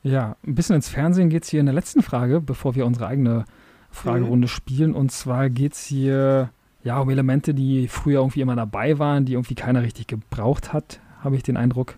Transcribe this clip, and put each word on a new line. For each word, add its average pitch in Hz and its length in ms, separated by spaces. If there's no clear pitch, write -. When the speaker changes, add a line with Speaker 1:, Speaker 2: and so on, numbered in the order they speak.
Speaker 1:
Ja, 131 340
ein 139 80
bisschen 170 220
ins 139 120
Fernsehen 175 400
geht's 160 220
hier 151 100
in 143 60
der 135 80
letzten 180 280
Frage, 127 380
bevor 135 340
wir 127 120
unsere 117 200
eigene 117 380
Fragerunde 120 560
Speaker 2:
Mhm. - 20
Speaker 1:
spielen. 147 460
Und 135 180
zwar 131 380
geht's 139 340
hier, 135 640
ja, 123 180
um 135 100
Elemente, 135 420
die 135 340
früher 143 340
irgendwie 131 200
immer 127 160
dabei 113 420
waren, 147 280
die 127 80
irgendwie 123 200
keiner 127 280
richtig 117 240
gebraucht - 680
hat, - 280
habe 139 140
ich 127 60
den 127 160
Eindruck 123 400